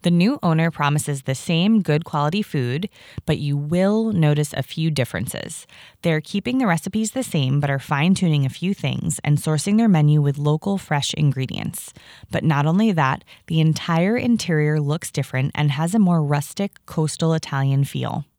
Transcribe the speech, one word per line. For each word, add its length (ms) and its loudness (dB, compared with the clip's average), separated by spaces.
The 80 2
new 320 4
owner 260 2
promises 540 -2
the 100 -4
same 480 2
good 240 0
quality 380 -2
food, 440 -4
but 140 0
you 180 -2
will 560 0
notice 400 2
a 80 -4
few 300 -4
differences. 760 -6
They're 180 2
keeping 380 -4
the 80 2
recipes 440 -2
the 120 -4
same, 360 0
but 120 0
are 80 -2
fine-tuning 680 2
a 40 -2
few 260 -4
things 480 -4
and 160 2
sourcing 380 0
their 120 4
menu 320 4
with 160 0
local 400 0
fresh 380 -2
ingredients. 760 -4
But 140 -4
not 240 2
only 240 2
that, 320 0
the 120 0
entire 560 2
interior 640 0
looks 300 -2
different 460 -2
and 160 2
has 240 -2
a 40 4
more 220 4
rustic 640 -4
coastal 480 -2
Italian 500 0
feel. 420 -4